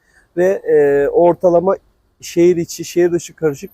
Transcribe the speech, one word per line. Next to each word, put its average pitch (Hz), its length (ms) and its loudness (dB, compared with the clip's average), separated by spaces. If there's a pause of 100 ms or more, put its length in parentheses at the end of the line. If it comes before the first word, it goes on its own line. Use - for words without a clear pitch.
(360)
ve, 175 80 0
e, 147 640 0
ortalama 175 680 2 (440)
şehir 175 360 0
içi, 170 280 -8
şehir 175 280 -2
dışı 170 240 -8
karışık 156 380 -6